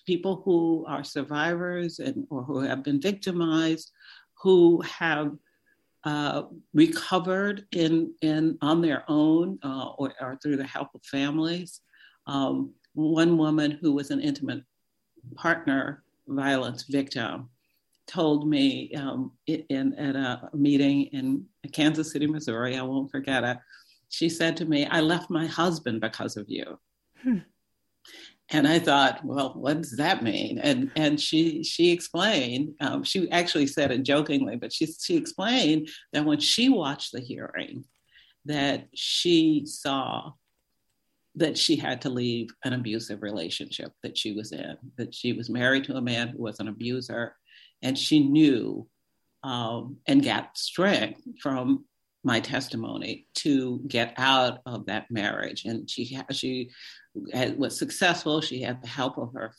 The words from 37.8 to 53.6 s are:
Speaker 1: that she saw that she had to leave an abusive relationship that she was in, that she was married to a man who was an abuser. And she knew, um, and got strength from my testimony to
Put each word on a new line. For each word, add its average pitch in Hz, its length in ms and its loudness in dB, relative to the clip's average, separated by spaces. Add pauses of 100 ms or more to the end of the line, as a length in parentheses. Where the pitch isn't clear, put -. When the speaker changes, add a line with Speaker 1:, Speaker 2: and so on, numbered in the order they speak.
Speaker 1:
that 143 500 -2
she 160 720 2
saw - 680 -4 (1040)
that 156 200 0
she - 200 2
had 139 260 -4
to 139 80 -4
leave 120 400 -2 (140)
an 131 100 -2
abusive 113 480 -6
relationship 85 720 -8 (100)
that - 140 -8
she - 160 -4
was 107 200 -8
in, 76 240 -10 (220)
that 120 160 -8
she 120 180 -2
was 120 160 -6
married 131 360 2
to 139 120 -6
a 127 60 -4
man 120 260 -2
who 123 140 -10
was 110 180 -8
an 107 80 -6
abuser. 117 640 -6 (480)
And 131 160 -2
she 156 220 6
knew, 135 640 4 (560)
um, 120 540 -6 (100)
and 139 180 6
got 113 320 -2
strength 170 640 0 (200)
from 135 420 0 (380)
my 117 180 2
testimony 113 920 -6
to 127 540 0